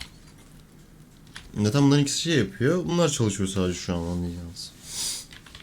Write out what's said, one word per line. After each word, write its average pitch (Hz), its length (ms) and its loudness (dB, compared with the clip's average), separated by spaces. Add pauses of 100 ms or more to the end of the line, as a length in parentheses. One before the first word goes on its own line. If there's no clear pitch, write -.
(1600)
Zaten 107 200 4
bunların 143 200 6
ikisi - 180 -2
şey 165 180 0
yapıyor. 156 460 0
Bunlar 170 240 2
çalışıyor 104 400 0
sadece 92 300 -2
şu - 160 -4
an, 87 40 -2
anlayacağınız. 87 720 -6 (920)